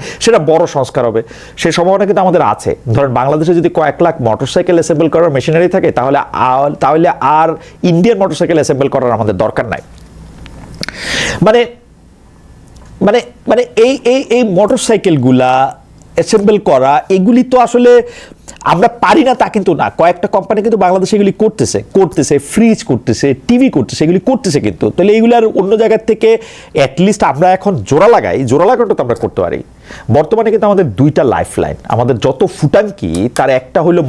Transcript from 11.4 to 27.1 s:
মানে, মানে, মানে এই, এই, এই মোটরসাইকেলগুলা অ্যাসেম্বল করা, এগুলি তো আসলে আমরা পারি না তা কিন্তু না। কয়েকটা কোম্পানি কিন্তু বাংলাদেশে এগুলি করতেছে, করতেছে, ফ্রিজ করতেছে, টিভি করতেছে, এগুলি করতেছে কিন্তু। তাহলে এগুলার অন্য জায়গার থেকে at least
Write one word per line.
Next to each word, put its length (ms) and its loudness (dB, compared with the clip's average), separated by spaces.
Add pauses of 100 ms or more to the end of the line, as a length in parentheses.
মানে, 240 2 (1400)
মানে, 180 2 (280)
মানে 160 0 (120)
এই, 280 2
এই, 260 2
এই 120 2
মোটরসাইকেলগুলা 1400 0 (400)
অ্যাসেম্বল 400 2 (120)
করা, 220 2 (240)
এগুলি 260 2 (100)
তো 40 2 (100)
আসলে 240 2 (840)
আমরা 160 2 (160)
পারি 240 4
না 120 2
তা 140 2
কিন্তু 260 0
না। 60 -2 (140)
কয়েকটা 360 0
কোম্পানি 280 -2
কিন্তু 200 0
বাংলাদেশে 320 0
এগুলি 160 2 (100)
করতেছে, 360 -2 (200)
করতেছে, 360 0 (180)
ফ্রিজ 260 2 (120)
করতেছে, 380 -2 (200)
টিভি 280 2
করতেছে, 300 -2
এগুলি 140 2 (100)
করতেছে 360 -2
কিন্তু। 280 -4
তাহলে 240 2
এগুলার 260 2 (160)
অন্য 200 -4
জায়গার 300 0
থেকে 280 2 (480)
at 80 -12 (100)
least 180 0 (100)